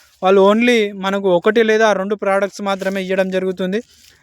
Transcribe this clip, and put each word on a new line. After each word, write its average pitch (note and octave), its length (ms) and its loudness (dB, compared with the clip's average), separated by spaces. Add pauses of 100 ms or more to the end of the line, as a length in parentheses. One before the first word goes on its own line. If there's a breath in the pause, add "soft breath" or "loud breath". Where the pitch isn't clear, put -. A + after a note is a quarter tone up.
(220 soft breath)
వాళ్ళు G3 300 6
only A3 480 0
మనకు G3 300 -2
ఒకటి G#3 320 2
లేదా A3 300 2
రెండు G3 220 -4
ప్రోడక్ట్స్ G3 480 -4
మాత్రమే G3 400 -4
ఇయ్యడం F#3+ 280 -2
జరుగుతుంది. F#3 500 -4 (420 soft breath)